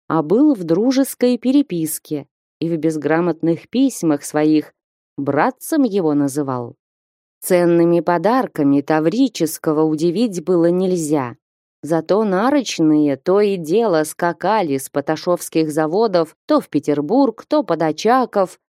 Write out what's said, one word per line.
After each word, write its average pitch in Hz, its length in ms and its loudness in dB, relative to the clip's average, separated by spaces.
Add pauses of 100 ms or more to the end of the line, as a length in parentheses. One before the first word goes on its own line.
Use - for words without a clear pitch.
а 156 160 2
был 247 320 4
в 185 100 -8
дружеской 247 720 0
переписке 170 880 -2 (340)
и 165 80 -2
в 170 80 -2
безграмотных 160 920 -2
письмах 196 520 0
своих 151 520 0 (420)
братцем 151 640 -2
его 190 300 0
называл. 135 640 -4 (640)
Ценными 170 600 2
подарками 170 800 0
Таврического 160 1040 0
удивить 170 600 -2
было 170 260 2
нельзя. 160 680 -2 (460)
Зато 165 420 0
нарочные 180 920 0
то 190 240 0
и 202 160 0
дело 170 460 0
скакали 170 760 -2
с - 120 -14
поташовских 160 800 -4
заводов 165 640 0 (120)
то 294 140 2
в - 80 -10
Петербург, 151 800 0
то 302 160 0
под 170 200 -2
Очаков 202 760 0 (200)